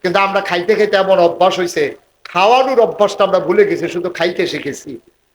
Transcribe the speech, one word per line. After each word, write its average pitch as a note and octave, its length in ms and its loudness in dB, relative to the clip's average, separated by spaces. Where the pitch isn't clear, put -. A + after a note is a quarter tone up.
কিন্তু F#3 180 -2
আমরা G3 200 0
খাইতে F3+ 340 -2
খাইতে G#3 220 0
এমন F#3+ 220 2
অভ্যাস F3+ 400 2
হইছে, E3 360 -4
খাওয়ানোর B3 560 2
অভ্যাসটা G#3 440 0
আমরা F#3 160 0
ভুলে G3+ 240 2
গেছি, E3+ 240 -2
শুধু F3 220 -6
খাইতে F3 360 -2
শিখেছি। C#3+ 520 -8